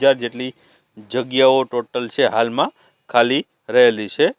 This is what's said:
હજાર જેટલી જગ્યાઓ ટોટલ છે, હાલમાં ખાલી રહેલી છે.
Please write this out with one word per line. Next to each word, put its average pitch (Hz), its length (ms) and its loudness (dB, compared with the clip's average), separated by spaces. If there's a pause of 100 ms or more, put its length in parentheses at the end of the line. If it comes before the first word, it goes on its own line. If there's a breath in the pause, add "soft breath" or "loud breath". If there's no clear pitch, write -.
હજાર 135 160 2
જેટલી 120 360 -10 (580 soft breath)
જગ્યાઓ 131 540 2
ટોટલ 120 440 -8
છે, 135 180 -2
હાલમાં 117 460 -2 (380 soft breath)
ખાલી 123 340 0 (240)
રહેલી 113 400 2
છે. 147 180 -2 (120)